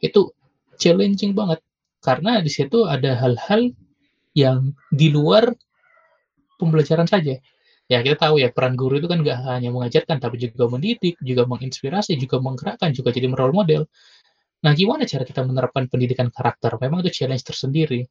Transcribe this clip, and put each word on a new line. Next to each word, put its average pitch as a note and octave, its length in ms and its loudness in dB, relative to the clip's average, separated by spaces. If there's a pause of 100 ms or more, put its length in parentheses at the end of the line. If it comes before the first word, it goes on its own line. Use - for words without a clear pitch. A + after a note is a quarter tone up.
itu G3+ 300 2 (480)
challenging G3 580 2
banget F#3 220 -2 (420)
karena D#3 400 2
di D#3 80 0
situ F3 380 0
ada C#3 320 0
hal-hal G3+ 500 0 (640)
yang C3 400 2 (160)
di D3+ 240 4
luar F#3+ 380 4 (1040)
pembelajaran D#3+ 480 2
saja. D3+ 320 0 (500)
Ya, B2 160 2
kita D3 160 2
tahu D3+ 240 4
ya, A#2+ 80 2
peran B2+ 240 0
guru C3 240 0
itu D#3+ 80 -6
kan E3+ 160 0
nggak C3 240 -2
hanya B2 240 -4
mengajarkan, B2 480 -2
tapi A#2 240 -6
juga A#2+ 240 -2
mendidik, F3 560 -4
juga B2 240 0
menginspirasi, C3 720 -4
juga C3 240 -2
menggerakkan, C#3 480 -4
juga B2 240 -2
jadi B2+ 160 -2
role C3 240 0
model. D#3 320 2 (800)
Nah, D3 80 6
gimana A3+ 320 0
cara C#3 160 -6
kita C3 240 -4
menerapkan B2+ 400 -2
pendidikan B2 460 0
karakter? A#2 500 -2
Memang D3 240 -2
itu - 160 -4
challenge B2+ 240 -4
tersendiri. C3+ 640 -2